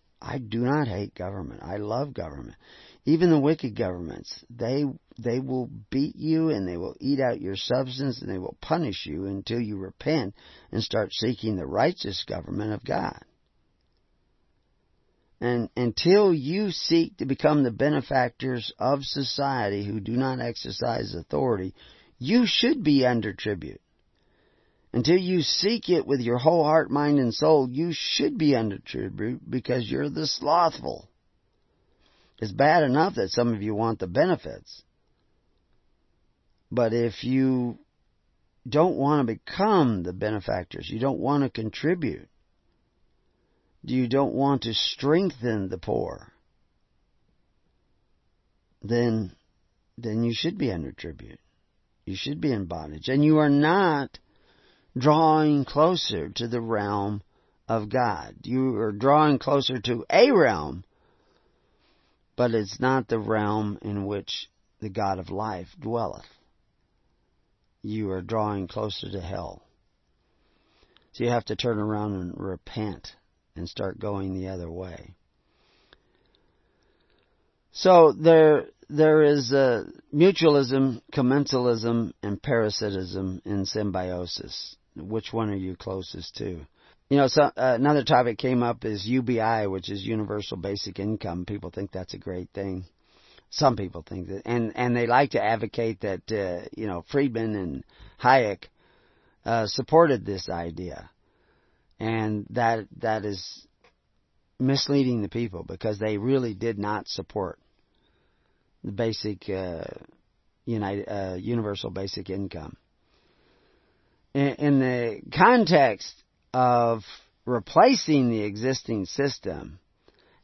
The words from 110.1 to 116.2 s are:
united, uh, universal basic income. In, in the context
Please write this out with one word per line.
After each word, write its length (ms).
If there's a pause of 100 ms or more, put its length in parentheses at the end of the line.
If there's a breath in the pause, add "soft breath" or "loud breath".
united, 440
uh, 280
universal 540
basic 400
income. 460 (1600)
In, 220
in 240
the 400 (120)
context 800 (400)